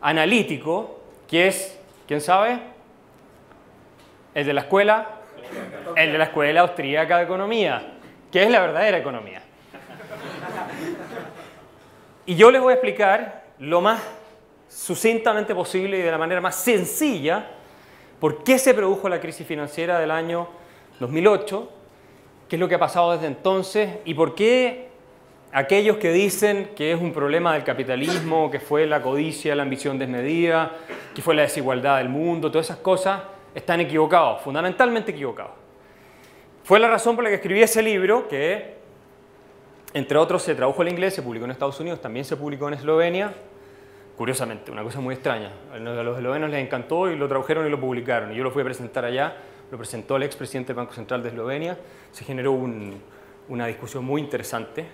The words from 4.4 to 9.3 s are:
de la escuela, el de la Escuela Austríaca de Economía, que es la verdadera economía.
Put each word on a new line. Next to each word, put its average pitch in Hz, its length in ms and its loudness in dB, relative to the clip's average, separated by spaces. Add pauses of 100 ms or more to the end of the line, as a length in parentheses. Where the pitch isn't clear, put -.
de 143 80 0
la 139 80 0
escuela, 208 460 4 (880)
el 160 160 6
de 151 60 0
la 156 80 6
Escuela 156 360 4
Austríaca 160 580 2
de 175 40 2
Economía, 185 680 -2 (360)
que 185 140 4
es 214 60 6
la 240 100 8
verdadera 180 380 2
economía. 113 440 -6 (2750)